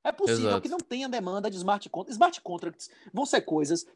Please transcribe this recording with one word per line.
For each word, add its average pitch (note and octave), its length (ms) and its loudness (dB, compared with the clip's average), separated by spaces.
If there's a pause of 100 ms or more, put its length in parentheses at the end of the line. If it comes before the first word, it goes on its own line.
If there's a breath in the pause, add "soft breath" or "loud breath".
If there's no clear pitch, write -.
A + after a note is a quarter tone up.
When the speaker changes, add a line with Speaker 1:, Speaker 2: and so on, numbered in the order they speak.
Speaker 1:
É - 80 0
possível A2+ 380 2
Speaker 2:
Exato. G2 140 4
Speaker 1:
que - 80 -4
não F4 80 -4
tenha C4+ 280 -6
demanda G#3 440 -2
de F#3+ 80 -6
smart G3+ 320 0
con-, F#3+ 180 -6
smart D#4 320 2
contracts. E3+ 480 -8 (240 loud breath)
Vão C4 140 -2
ser - 160 2
coisas D#3 420 0 (120 soft breath)